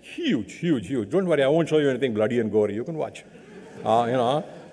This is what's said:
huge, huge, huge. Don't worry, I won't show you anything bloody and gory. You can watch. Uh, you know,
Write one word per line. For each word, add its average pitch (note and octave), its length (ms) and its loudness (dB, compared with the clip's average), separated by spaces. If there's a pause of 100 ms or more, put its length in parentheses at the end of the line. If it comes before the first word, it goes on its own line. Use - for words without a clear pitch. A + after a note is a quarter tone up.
huge, A3+ 540 -4
huge, D#3 320 -2
huge. A2 240 -4
Don't F#3 160 0
worry, D3+ 160 2
I C3 60 4
won't D#3+ 200 2
show D#3 80 2
you C#3+ 140 4
anything B2 240 0
bloody A2+ 260 2
and A2 100 0
gory. G#2 240 2
You A2+ 80 -4
can E3 120 -8
watch. C3 300 -8 (600)
Uh, A2+ 220 4
you A#2+ 80 0
know, C3 280 2 (300)